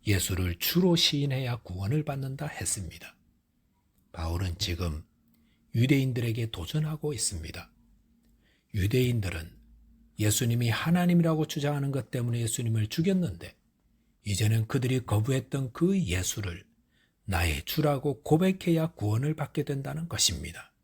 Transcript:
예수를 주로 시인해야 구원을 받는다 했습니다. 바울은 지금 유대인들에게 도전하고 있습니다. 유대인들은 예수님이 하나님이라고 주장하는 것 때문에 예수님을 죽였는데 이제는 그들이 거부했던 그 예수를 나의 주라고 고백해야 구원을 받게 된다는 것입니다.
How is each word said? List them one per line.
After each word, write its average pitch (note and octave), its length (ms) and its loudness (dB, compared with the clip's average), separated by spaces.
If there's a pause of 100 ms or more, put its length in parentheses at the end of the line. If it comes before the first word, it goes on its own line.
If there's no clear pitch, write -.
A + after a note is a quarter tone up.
예수를 F#2 540 0
주로 F3 360 4
시인해야 C3+ 600 0
구원을 G2 480 -4
받는다 C3+ 420 -6
했습니다. - 720 -8 (960)
바울은 E2+ 460 -4
지금 E2 440 -2 (720)
유대인들에게 A#2+ 760 2
도전하고 D3+ 600 -4
있습니다. E2+ 580 -6 (1040)
유대인들은 G#2 840 0 (600)
예수님이 A#2 500 2
하나님이라고 E3 800 4
주장하는 C#3+ 440 -2
것 C3 180 -2
때문에 A#2+ 300 -2
예수님을 A#2 480 0
죽였는데 E3+ 680 0 (680)
이제는 G#2+ 440 2
그들이 B2+ 380 0
거부했던 C3 680 0
그 F#3+ 260 2
예수를 F#2 680 -2 (600)
나의 E2+ 400 0
주라고 C#3+ 580 0
고백해야 E3 720 2
구원을 A#2+ 420 -2
받게 C#3+ 280 -4
된다는 C#3+ 460 -6
것입니다. - 640 -2 (100)